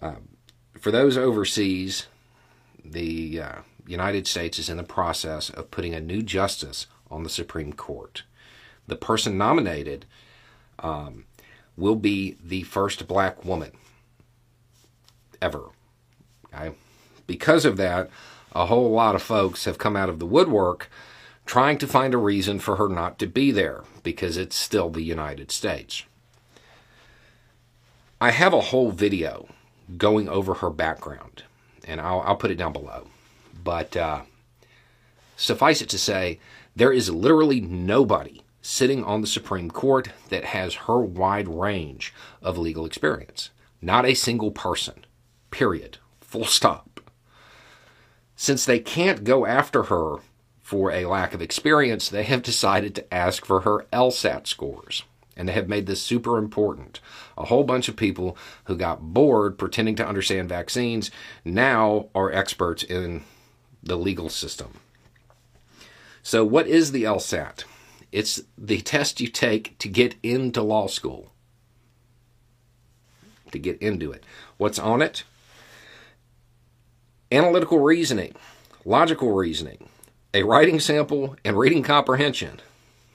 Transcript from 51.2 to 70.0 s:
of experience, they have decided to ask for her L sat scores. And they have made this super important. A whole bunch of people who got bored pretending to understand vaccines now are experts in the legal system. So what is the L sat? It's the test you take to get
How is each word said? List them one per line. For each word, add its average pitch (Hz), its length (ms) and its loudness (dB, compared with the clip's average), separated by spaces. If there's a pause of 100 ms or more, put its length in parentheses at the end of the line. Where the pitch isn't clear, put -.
of 92 60 -8
experience, 135 680 2
they 104 160 -4
have 127 180 0
decided 98 540 0
to - 180 -8
ask 90 320 0
for 95 140 4
her 104 320 2
L 127 180 4
sat - 380 -2
scores. - 560 -8 (320)
And 90 120 -6
they 87 40 -4
have 92 160 -2
made 104 180 -2
this 95 160 -6
super 117 340 -2
important. 104 600 -2 (400)
A - 60 -8
whole 123 180 4
bunch 127 260 0
of 110 60 -8
people 92 420 -2 (280)
who 92 120 -4
got 82 380 -6
bored 110 420 4
pretending 110 400 -2
to - 100 -2
understand 95 420 -2
vaccines 110 640 -4 (320)
now 107 680 2
are 95 200 0
experts 87 500 -2
in 87 400 -6 (640)
the 90 120 -4
legal 87 320 -4
system. - 520 -10 (1400)
So 113 200 4
what 139 220 4
is 160 240 4
the 131 140 -2
L 104 160 0
sat? - 440 -6 (460)
It's - 300 -2 (180)
the 107 220 -2
test - 400 -2
you 123 80 -2
take 110 500 -2
to - 100 -8
get 120 360 2